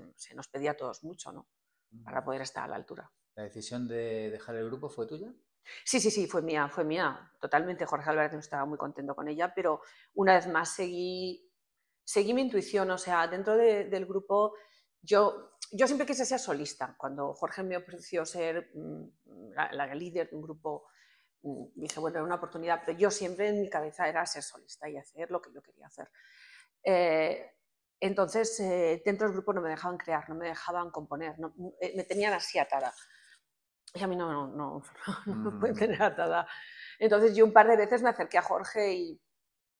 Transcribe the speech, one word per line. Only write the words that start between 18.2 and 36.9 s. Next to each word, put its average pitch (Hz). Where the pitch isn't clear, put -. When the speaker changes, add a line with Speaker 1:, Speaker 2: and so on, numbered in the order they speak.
Speaker 1:
ser, 165
mm, 151
la, 151
la 139
líder 170
de 156
un 156
grupo, 156
mm, 135
dije, 156
"Bueno, 160
era 156
una 175
oportunidad", 170
pero 165
yo 196
siempre 190
en 208
mi 190
cabeza 156
era 165
ser 147
solista -
y 143
hacer 165
lo 175
que -
yo 139
quería 143
hacer. -
Eh, 170
entonces, 202
eh, 180
dentro 208
del 196
grupo 190
no 185
me 160
dejaban 175
crear, 160
no 156
me 170
dejaban 175
componer, 151
no, 160
eh, 180
me 185
tenían 202
así -
atada. 135
Y 180
a 190
mí 180
no, 170
no, 143
no, 143
<laughs> -
no 202
me -
pueden 220
Speaker 2:
Ujú. 208
Speaker 1:
tener 208
atada. 170